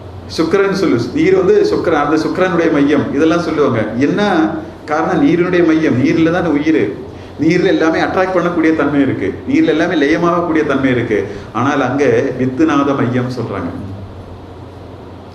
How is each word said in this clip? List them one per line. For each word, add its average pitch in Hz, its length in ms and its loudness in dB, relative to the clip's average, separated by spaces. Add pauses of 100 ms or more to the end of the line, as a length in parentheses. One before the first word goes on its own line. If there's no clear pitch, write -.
(380)
சுக்கிரன் 190 440 0
சொல்லு, 131 200 2 (120)
நீர் 165 220 4
வந்து 185 300 4
சுக்கிரன், 160 400 0
அந்த 156 120 2
சுக்கிரனுடைய 165 540 0
மையம், 139 440 2
இதெல்லாம் 160 260 2
சொல்லுவாங்க. 143 400 0 (160)
என்ன 165 500 2 (380)
காரணம்? 160 420 0
நீரினுடைய 175 380 2
மையம், 156 380 2
நீர்ல 160 280 4
தான் 175 140 0
உயிர். 147 600 0 (360)
நீர்ல 165 240 2
எல்லாமே 160 360 2
அட்ராக்ட் 185 340 0
பண்ணக்கூடிய 165 400 2
தன்மை 143 260 0
இருக்கு, 98 380 -2 (100)
நீர்ல 160 180 2
எல்லாமே 165 280 0
லயமாகக்கூடிய 170 680 2
தன்மை 131 260 0
இருக்கு. 110 360 0 (260)
ஆனால் 139 280 0
அங்க 139 240 0 (340)
வித்துநாத 139 560 0
மையம் 123 420 -2
சொல்றாங்க, 98 320 -6 (1700)